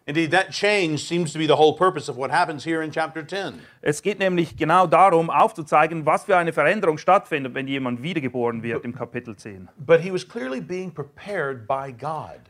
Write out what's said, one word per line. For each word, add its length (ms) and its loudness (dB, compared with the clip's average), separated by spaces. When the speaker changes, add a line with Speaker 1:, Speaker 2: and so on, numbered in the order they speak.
Speaker 1:
Indeed, 260 -2
that 200 2
change 480 0
seems 340 -4
to 80 -8
be 60 0
the 100 6
whole 180 6
purpose 340 0
of 80 -8
what 140 -6
happens 340 0
here 200 -4
in 80 -8
chapter 340 -6
ten. 280 -8
Speaker 2:
Es 200 -2
geht 180 -2
nämlich 360 0
genau 300 4
darum, 420 6
aufzuzeigen, 800 2
was 200 2
für 100 4
eine 160 2
Veränderung 440 2
stattfindet, 580 0
wenn 120 -6
jemand 380 -4
wiedergeboren 580 -4
wird 220 -6
im 100 -8
Kapitel 400 -10
zehn. 340 -16
Speaker 1:
But 200 6
he 140 -4
was 160 -6
clearly 320 -8
being 340 -8
prepared 720 -8
by 260 -4
God 460 -10